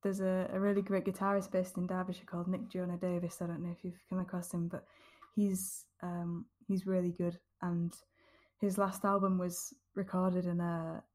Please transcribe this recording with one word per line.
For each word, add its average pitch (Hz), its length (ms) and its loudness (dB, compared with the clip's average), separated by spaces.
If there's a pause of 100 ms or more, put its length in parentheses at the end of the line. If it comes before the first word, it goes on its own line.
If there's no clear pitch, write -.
there's 196 180 0
a, 185 320 2
a 185 60 0
really 202 220 4
great 196 240 2
guitarist 196 460 0
based 185 260 0
in 180 100 0
Derbyshire 185 380 -4
called 175 220 -4
Nick 185 220 -2
Jonah 180 280 -2
Davis. 180 440 -2
I 170 60 -2
don't 170 160 -4
know 175 80 -4
if 170 120 -10
you've 175 260 -8
come 185 100 0
across 180 340 -4
him, 170 140 0
but - 180 -8 (500)
he's, 190 500 0 (160)
um, 170 440 -4 (220)
he's 185 200 0
really 180 240 2
good. 175 260 -2 (240)
And 170 320 0 (680)
his 196 180 2
last 196 280 2
album 196 320 4
was 180 360 -4 (220)
recorded 185 500 2
in 175 140 0
a 165 440 -2 (120)